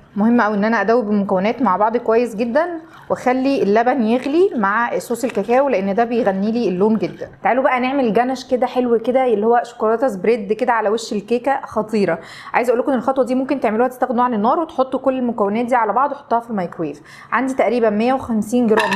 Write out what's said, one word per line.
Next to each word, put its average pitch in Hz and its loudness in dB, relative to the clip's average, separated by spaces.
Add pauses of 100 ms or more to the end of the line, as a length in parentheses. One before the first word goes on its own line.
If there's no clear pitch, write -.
(160)
مهم 226 4
قوي 214 0
ان 196 0
انا 226 0
ادوب 214 2
المكونات 208 0
مع 185 2
بعض 220 2
كويس 240 0
جدًا 240 0 (440)
واخلي 262 0
اللبن 233 2
يغلي 269 2
مع 214 0
صوص 233 -4
الكاكاو 240 0
لان 196 0
ده 226 2
بيغني 220 0
لي 233 0
اللون 202 2
جدًا. - -6 (140)
تعالوا 240 2
بقى 262 0
نعمل 254 0
جنش 254 0
كده 240 0
حلو 247 0
كده 254 0
اللي 214 2
هو 233 4
شوكولاته 226 0
سبريد 196 0
كده 233 0
على 214 0
وش 220 -2
الكيكه 240 -2
خطيره. 208 -2 (360)
عايزه 240 2
اقول 240 2
لكم 277 0
ان 254 2
الخطوه 269 0
دي 240 -2
ممكن 262 -2
تعملوها 233 0
تستغنوا 247 0
عن 247 0
النار 226 2
وتحطوا 269 -2
كل 262 0
المكونات 233 -2
دي 247 0
على 220 2
بعض 269 2
وحطها 240 -2
في 240 -10
الميكرويف. 170 -6 (300)
عندي 262 0
تقريبًا 233 2
مية 220 2
وخمسين 240 0
جرام 214 2